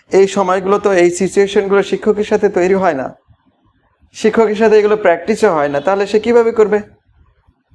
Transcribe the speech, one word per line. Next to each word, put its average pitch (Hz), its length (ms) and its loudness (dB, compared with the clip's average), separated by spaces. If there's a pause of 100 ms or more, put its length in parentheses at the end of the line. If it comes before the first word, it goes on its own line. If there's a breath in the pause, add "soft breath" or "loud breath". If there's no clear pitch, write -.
(100)
এই 190 160 4
সময়গুলো 196 520 -2
তো, 202 140 0
এই 175 180 4
সিচুয়েশনগুলো 196 720 0
শিক্ষকের 202 420 -4
সাথে 208 240 -2
তৈরি 185 260 0
হয় 185 200 0
না, 131 200 -8 (960)
শিক্ষকের 220 420 0
সাথে 214 240 2
এগুলো 208 180 2
প্র্যাকটিসও 202 580 0
হয় 147 140 0
না, 143 120 -2
তাহলে 196 260 -2
সে 214 140 0
কীভাবে 233 320 2
করবে? 214 280 0 (960)